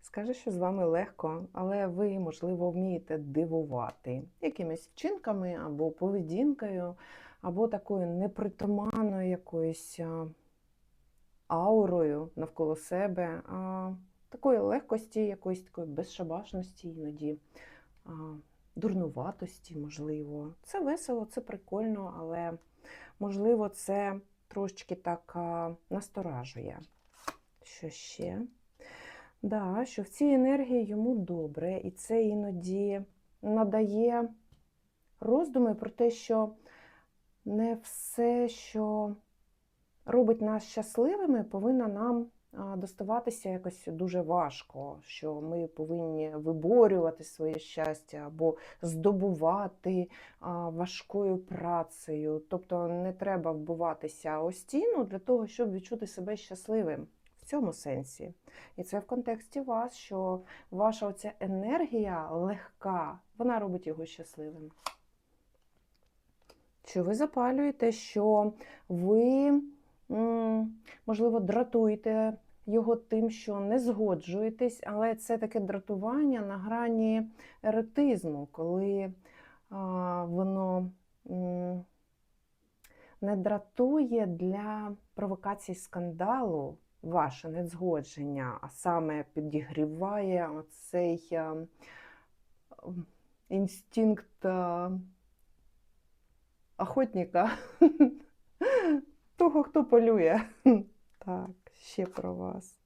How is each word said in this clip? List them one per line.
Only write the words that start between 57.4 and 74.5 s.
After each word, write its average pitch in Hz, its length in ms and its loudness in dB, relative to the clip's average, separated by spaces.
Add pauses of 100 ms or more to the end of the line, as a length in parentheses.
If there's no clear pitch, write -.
в - 40 -20
цьому 277 260 0
сенсі. - 600 -8 (420)
І 254 60 -8
це - 160 -4
в 196 80 -6
контексті 240 540 -4
вас, 247 360 -2
що 185 440 -4 (300)
ваша 214 360 2
оця - 340 -6
енергія 202 880 0
легка, 180 880 -4 (200)
вона 240 200 2
робить 180 280 -4
його 156 200 -6
щасливим. 156 640 -14 (2250)
Що 180 200 -2
ви 190 100 0
запалюєте, 269 800 2
що 208 600 4 (360)
ви, 247 720 6 (480)
м, 220 640 0 (320)
можливо, 220 340 4
дратуєте 220 960 2 (320)
його 226 280 4
тим, 226 340 0
що 208 300 -6
не 208 180 2
згоджуєтесь, 220 1080 0